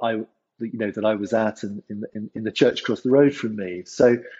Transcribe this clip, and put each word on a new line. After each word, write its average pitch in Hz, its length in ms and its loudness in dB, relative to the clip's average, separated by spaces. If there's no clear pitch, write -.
I, 117 100 0
you 110 140 -4
know, 110 180 -4
that 104 140 -8
I 107 100 2
was 101 180 -4
at 110 300 0
in, 101 260 -10
in, 104 160 -10
in, 107 200 -10
in 110 100 -8
the 107 60 -2
church - 300 2
across - 220 -4
the 127 80 0
road 139 240 6
from 113 200 -6
me. 92 300 -8
So 120 320 4